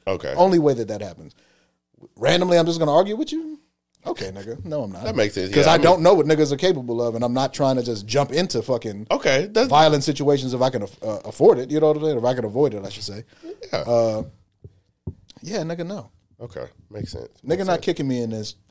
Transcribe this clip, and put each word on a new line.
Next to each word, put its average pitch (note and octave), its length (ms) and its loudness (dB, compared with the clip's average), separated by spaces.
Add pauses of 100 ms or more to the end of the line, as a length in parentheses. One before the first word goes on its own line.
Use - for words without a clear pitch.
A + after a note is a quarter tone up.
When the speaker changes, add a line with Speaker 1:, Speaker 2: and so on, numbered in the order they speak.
Speaker 1:
Okay. F2 300 -4
Speaker 2:
Only F3 240 6
way D3+ 140 4
that A2+ 160 -4
that G#2 120 -8
happens. D#2+ 320 -16 (840)
Randomly, F3 400 2
I'm E3 80 4
just E3 140 -2
gonna D3+ 140 0
argue G3 220 2
with C#4 160 -6
you? D#4 280 -10 (460)
Okay, - 260 -8
nigga. G2+ 340 -12
No, D3+ 180 -6
I'm G2 80 -10
not. F#2 140 -14
Speaker 1:
That - 100 -4
makes G#2 200 0
sense. F#2+ 180 -4
Speaker 2:
'Cause D3 120 6
Speaker 1:
Yeah, D#3 60 8
Speaker 2:
I - 40 8
Speaker 1:
I - 20 6
mean D3 80 4
Speaker 2:
don't E3+ 160 6
know F3 140 8
what D#3 100 4
niggas D3+ 260 2
are C#3+ 60 -2
capable B2+ 440 -2
of, A#2 140 -2
and A#2 80 -2
I'm A#2+ 100 0
not C3 200 -2
trying C3+ 240 0
to B2 60 -2
just A2 220 -6
jump C3+ 280 0
into D3+ 280 -2
fucking A2 500 -6
Speaker 1:
Okay, E3 400 2
that's A3+ 180 2
Speaker 2:
violent D3+ 340 6
situations C#3 500 0
if B2 80 -4
I B2+ 80 4
can B2 140 -4
aff-, - 200 -12
uh, G#2 220 -6
afford D3+ 340 6
it. B2+ 120 -6
You D3+ 80 0
know D#3 80 4
what D3+ 100 2
I'm D3+ 60 -6
saying? D3+ 140 -2
If A2+ 60 -2
I B2+ 100 2
can B2+ 120 -4
avoid B2 280 0
it, G2+ 100 -10
I F#2+ 60 -12
should G#2 140 -12
say. G#2 200 -12 (480)
Speaker 1:
Yeah. B2 80 -2
Speaker 2:
Uh, A2+ 440 0 (1200)
yeah, D3 180 -8
nigga, E3 260 -8
no. F3 240 -12 (300)
Speaker 1:
Okay, A2 260 -14 (260)
makes G#2+ 220 -12
sense. A#1+ 160 -14 (140)
Speaker 2:
Nigga - 40 -12
Speaker 1:
Makes F#3 180 -2
Speaker 2:
not F#3 100 0
Speaker 1:
sense. - 100 -8
Speaker 2:
kicking E3 220 -2
me B2 140 -2
in A#2 80 -4
this A2 260 -8 (160)